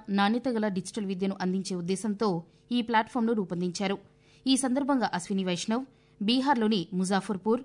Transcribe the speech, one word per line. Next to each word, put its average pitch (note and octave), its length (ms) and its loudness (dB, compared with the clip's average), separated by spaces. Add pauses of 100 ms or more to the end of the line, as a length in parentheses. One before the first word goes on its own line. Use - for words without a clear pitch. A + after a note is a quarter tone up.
నాణ్యత G#3 380 2
గల A3+ 200 0
డిజిటల్ G3 380 -4
విద్యను F#3+ 360 -2
అందించే F#3 340 -2
ఉద్దేశంతో F#3+ 540 -2 (420)
ఈ A#3+ 100 0
ప్లాట్‌ఫామ్‌ను A3+ 520 0
రూపొందించారు. F#3 640 -2 (480)
ఈ C4 120 4
సందర్భంగా B3+ 560 2
అశ్విని F#3+ 300 -2
వైష్ణవ్ A3 420 -2 (360)
బీహార్లోని A3+ 720 2
ముజాఫర్పూర్, G3 720 0